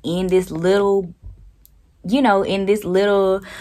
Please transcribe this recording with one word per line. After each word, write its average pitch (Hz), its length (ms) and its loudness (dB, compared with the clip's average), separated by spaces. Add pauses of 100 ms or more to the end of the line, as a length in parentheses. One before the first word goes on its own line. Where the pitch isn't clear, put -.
in 180 260 -4
this 185 220 2
little, 190 640 0 (920)
you 226 160 0
know, 202 200 4
in 196 240 -2
this 208 200 0
little, 196 560 2 (200)